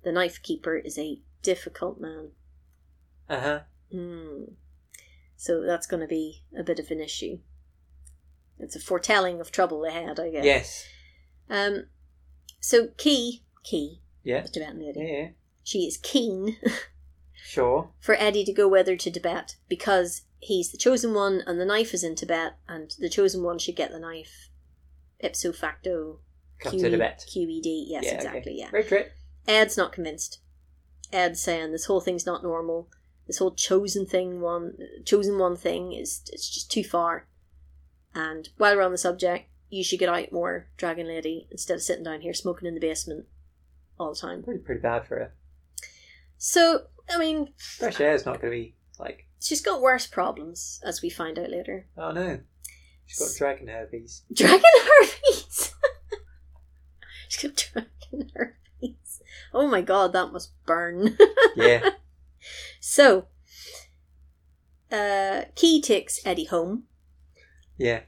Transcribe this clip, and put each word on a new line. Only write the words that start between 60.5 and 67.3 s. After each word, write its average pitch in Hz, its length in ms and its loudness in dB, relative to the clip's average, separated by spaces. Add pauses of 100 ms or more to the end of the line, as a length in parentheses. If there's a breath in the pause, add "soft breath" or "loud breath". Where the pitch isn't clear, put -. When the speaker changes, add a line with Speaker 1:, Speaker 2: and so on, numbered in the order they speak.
Speaker 1:
burn. 175 560 0
<laughs> 453 340 8
Speaker 2:
Yeah. - 340 6 (880 loud breath)
Speaker 1:
So, 226 460 6 (1600 loud breath)
uh, 202 520 -2 (120)
Key 320 260 6
takes - 460 0
Eddie 175 200 -2
home. 180 380 -2 (920 soft breath)